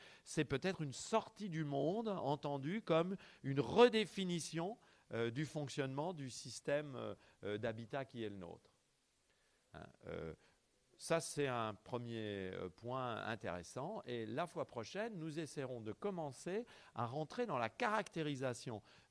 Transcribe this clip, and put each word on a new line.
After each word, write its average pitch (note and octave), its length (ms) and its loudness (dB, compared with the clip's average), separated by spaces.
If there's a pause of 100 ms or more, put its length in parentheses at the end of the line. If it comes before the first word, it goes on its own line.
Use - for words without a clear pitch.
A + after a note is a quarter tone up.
(260)
c'est - 180 2
peut-être E3 380 0
une C#3+ 100 0
sortie - 560 0
du D#3+ 160 0
monde, D3+ 460 2
entendue D3 720 0
comme F3 340 4 (280)
une C3+ 180 4
redéfinition, F#3 1160 6 (340)
euh, A#2 200 2
du C#3+ 160 -2
fonctionnement D3 640 -2
du C#3 160 -6
système, C#3+ 640 -2
euh, A2 200 -4 (280)
euh, G#2 140 0
d'habitat A#2 480 -4
qui A#2 180 -6
est G#2 60 -2
le G2+ 60 -8
nôtre. F2 340 -12 (1040)
Hein, D#2 100 -12 (220)
euh, E2 300 -6 (640)
ça, E3 200 2
c'est C#3+ 280 0
un A2+ 260 0
premier, G#2+ 800 -4
euh, F#2 160 -4
point B2 460 -4 (100)
intéressant. A2 800 -4
Et A#2 220 -2
la C3+ 180 0
fois D#3 220 -4
prochaine, F#3+ 500 -6
nous D#3 220 -4
essaierons C3 420 -4
de G#2+ 120 -4
commencer F3+ 680 -2 (300)
à A#2 140 0
rentrer D#3 400 -2
dans D3+ 100 2
la A2+ 120 4
caractérisation, C#3+ 1120 0 (280)